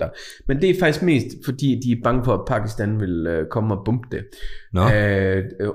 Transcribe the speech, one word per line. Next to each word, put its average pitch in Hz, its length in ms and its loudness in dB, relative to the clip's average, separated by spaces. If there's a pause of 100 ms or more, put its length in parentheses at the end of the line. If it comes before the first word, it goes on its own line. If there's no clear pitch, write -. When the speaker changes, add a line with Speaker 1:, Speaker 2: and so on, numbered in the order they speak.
Speaker 1:
der. - 80 -2 (400)
Men 135 140 0
det 185 80 6
er 175 100 4
faktisk 156 220 2
mest, 151 240 4 (180)
fordi 131 400 0
de 120 80 2
er 113 120 0
bange 120 200 2
for, 120 100 2
at 95 140 0
Pakistan 107 520 -2
vil, 85 260 -2
øh, 82 240 -2
komme 110 240 0
og 95 100 -4
bombe 120 280 -2
det. - 80 -6 (520)
Speaker 2:
Nå. 92 180 4
Speaker 1:
Øh, 98 540 2 (160)
øh, 101 140 -2